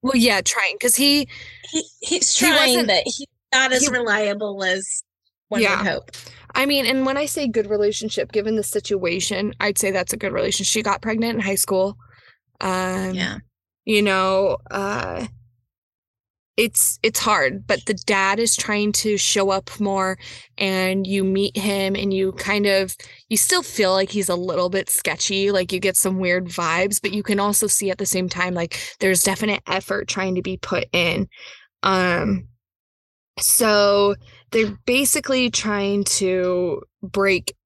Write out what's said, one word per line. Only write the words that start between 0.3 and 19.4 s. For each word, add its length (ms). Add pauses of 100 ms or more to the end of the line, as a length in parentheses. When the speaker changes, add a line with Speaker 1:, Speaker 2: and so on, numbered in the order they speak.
Speaker 1:
trying, 380
'cause 160
he 320 (420)
Speaker 2:
He, 140 (180)
he's 340
Speaker 1:
he 120
Speaker 2:
trying, 280
Speaker 1:
wasn't 120
Speaker 2:
but 180
he's 220 (260)
not 200
as 100
Speaker 1:
he 60
Speaker 2:
reliable 720
as 400 (460)
one 120
Speaker 1:
Yeah. 180
Speaker 2:
would 80
hope. 240 (440)
Speaker 1:
I 100
mean, 200
and 200
when 120
I 80
say 220
good 220
relationship, 640
given 240
the 80
situation, 960
I'd 180
say 140
that's 220
a 40
good 160
relationship. 380
She 100
got 200
pregnant 340
in 60
high 140
school. 420 (640)
Um, 540
Speaker 2:
Yeah. 220 (480)
Speaker 1:
you 160
know, 560 (140)
uh, 560 (1300)
it's, 480
it's 160
hard, 480
but 180
the 80
dad 460
is 160
trying 360
to 240
show 360